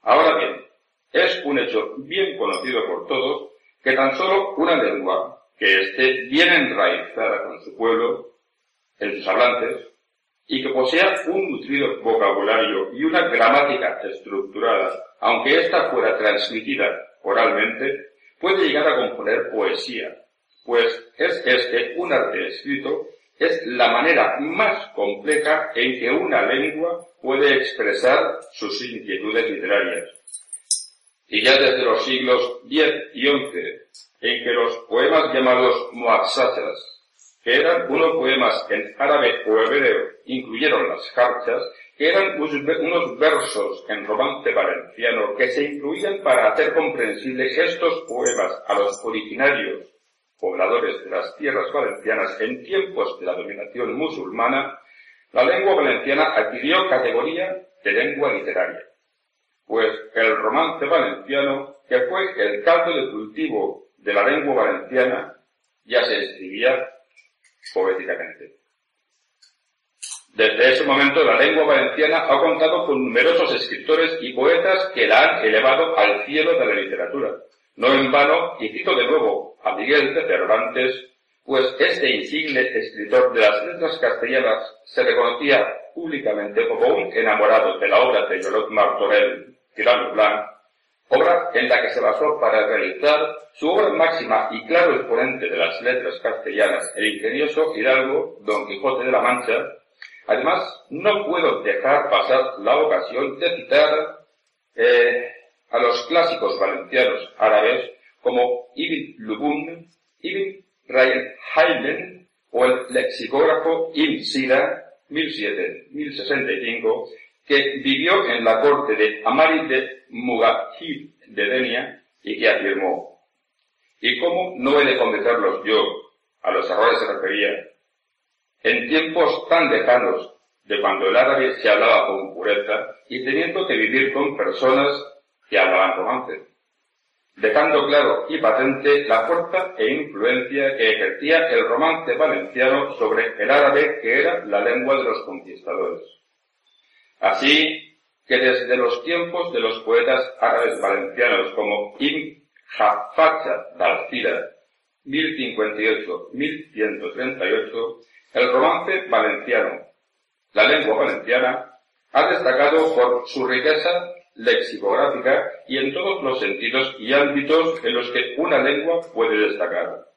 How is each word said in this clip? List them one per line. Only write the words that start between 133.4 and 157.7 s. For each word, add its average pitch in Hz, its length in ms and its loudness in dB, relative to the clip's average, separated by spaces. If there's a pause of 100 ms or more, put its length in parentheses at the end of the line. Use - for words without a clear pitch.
que 170 80 -2
vivir 135 380 0
con 139 240 -2
personas 131 720 0 (420)
que 101 80 2
hablaban 92 400 2
romance, 127 480 -6 (880)
dejando 147 500 2
claro 143 420 2
y 156 100 -2
patente 139 640 2
la 113 220 2
fuerza 170 500 -2
e 110 100 0
influencia 135 920 -2
que - 140 4
ejercía 160 560 0
el - 200 2
romance 156 460 0
valenciano 135 800 0
sobre - 480 0
el - 80 -2
árabe, 143 500 4
que 117 200 0
era 170 260 0
la 101 180 0
lengua 127 320 0
de 131 80 -2
los 110 200 -2
conquistadores. - 760 -8 (1200)
Así 151 800 0 (280)
que 127 120 0
desde 127 380 2
los - 280 0
tiempos 170 480 -4
de 165 80 -2
los - 200 -2
poetas 131 420 2 (180)
árabes 117 400 0
valencianos 117 720 0
como 104 460 -4
Ibn 151 440 -6 (260)
Jaffacha - 960 0 (100)
de 95 80 -2
Alcira, 87 640 -2 (560)
mil 156 320 -4
cincuenta 107 460 -4
y 110 40 2
ocho, - 460 -4
mil 147 400 -8
ciento 107 400 -4
treinta 123 340 -6
y 107 60 0
ocho, 113 460 -4 (340)